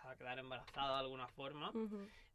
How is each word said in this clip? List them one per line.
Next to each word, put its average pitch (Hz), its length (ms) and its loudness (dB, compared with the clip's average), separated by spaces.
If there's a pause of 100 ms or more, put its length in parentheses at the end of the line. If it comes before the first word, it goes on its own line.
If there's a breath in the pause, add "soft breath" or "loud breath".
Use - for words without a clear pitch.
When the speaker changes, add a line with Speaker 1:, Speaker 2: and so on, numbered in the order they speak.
Speaker 1:
a 131 100 -6
quedar 123 240 -2
embarazada 131 560 2
de 135 60 6
alguna 131 260 0
forma. 147 420 -2
Speaker 2:
Ujú. 214 380 0 (280 loud breath)